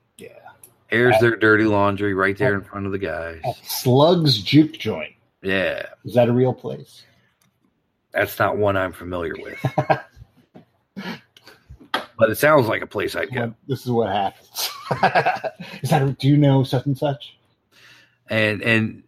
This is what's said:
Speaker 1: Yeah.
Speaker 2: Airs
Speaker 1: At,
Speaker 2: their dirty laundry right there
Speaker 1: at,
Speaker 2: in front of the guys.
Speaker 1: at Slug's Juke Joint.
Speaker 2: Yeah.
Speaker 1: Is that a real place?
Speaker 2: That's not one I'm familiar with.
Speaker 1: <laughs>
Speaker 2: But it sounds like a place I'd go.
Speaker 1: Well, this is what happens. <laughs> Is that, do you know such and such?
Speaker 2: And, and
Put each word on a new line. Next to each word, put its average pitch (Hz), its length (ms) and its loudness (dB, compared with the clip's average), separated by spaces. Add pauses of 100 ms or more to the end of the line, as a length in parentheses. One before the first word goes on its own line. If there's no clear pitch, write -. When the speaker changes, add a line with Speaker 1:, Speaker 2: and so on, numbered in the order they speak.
(160)
Speaker 1:
Yeah. - 120 -18 (640)
Speaker 2:
Airs 123 240 4
Speaker 1:
At, 110 40 2
Speaker 2:
their 117 160 4
dirty 107 280 4
laundry 101 500 0
right 98 240 0
there 104 160 2
Speaker 1:
at, 95 80 -4
Speaker 2:
in - 20 -18
front 98 220 -10
of 95 60 -6
the 98 60 -4
guys. 82 460 -8
Speaker 1:
at - 120 -6 (100)
Slug's 143 720 4
Juke 151 340 4
Joint. - 400 -8 (280)
Speaker 2:
Yeah. 92 440 -2 (180)
Speaker 1:
Is 87 100 -8
that 120 140 4
a 120 40 2
real 127 200 2
place? 135 520 -14 (1080)
Speaker 2:
That's - 260 -4
not 98 180 0
one 101 200 0
I'm 92 160 -4
familiar 87 500 -8
with. - 160 -16 (180)
Speaker 1:
<laughs> - 240 0 (2250)
Speaker 2:
But 110 100 2
it 110 80 -4
sounds 147 320 4
like 104 140 -2
a - 40 -8
place - 300 -6
I'd 87 160 -6
go. 123 80 -4
Speaker 1:
Well, 117 140 -6 (120)
this 131 200 -8
is 127 40 -2
what 113 200 0
happens. - 600 -6 (200)
<laughs> - 920 -4
Is 135 60 -4
that, 139 300 0
do 135 100 0
you 147 80 6
know 139 280 6
such 127 200 -2
and 139 140 -2
such? - 360 -6 (920)
Speaker 2:
And, 107 340 0
and 110 460 0